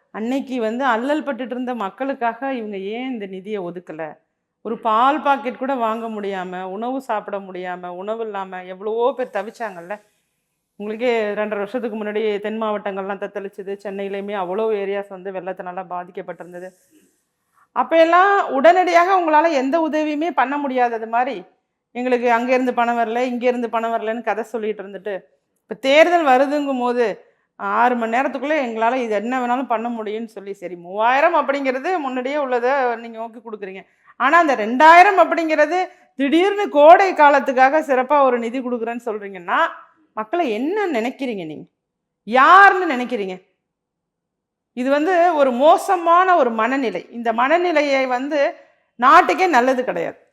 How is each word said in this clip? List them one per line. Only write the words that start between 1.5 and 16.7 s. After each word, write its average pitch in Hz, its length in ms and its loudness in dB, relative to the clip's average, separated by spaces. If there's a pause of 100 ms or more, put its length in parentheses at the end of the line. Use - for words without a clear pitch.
இருந்த 254 240 -6
மக்களுக்காக 269 800 -6
இவங்க 214 240 -8
ஏன் 226 340 -8
இந்த 214 140 -8
நிதியை 190 360 -10
ஒதுக்கல? 175 540 -12 (460)
ஒரு 233 180 -8
பால் 247 420 2
பாக்கெட் 262 360 -2
கூட 269 180 -6
வாங்க 226 320 -4
முடியாம, 190 560 -8
உணவு 226 380 -8
சாப்பிட 208 380 -6
முடியாம, 180 480 -12
உணவு 202 360 -8
இல்லாம 190 400 -10
எவ்வளவோ 214 500 -4
பேர் 247 200 -8
தவிச்சாங்கல்ல. 202 680 -10 (720)
உங்களுக்கே 220 580 -4
ரெண்டரை 208 240 -4
வருஷத்துக்கு 214 460 -6
முன்னாடி 208 360 -4
தென் 214 240 -6
மாவட்டங்கள்லாம் 202 540 -6
தத்தளிச்சது, 196 680 -12
சென்னையிலையுமே 196 520 -8
அவ்வளோ 196 360 -4
ஏரியாஸ் 196 380 -4
வந்து 190 220 -12
வெள்ளத்தினால 185 580 -10
பாதிக்கப்பட்டிருந்தது. 180 800 -14 (1000)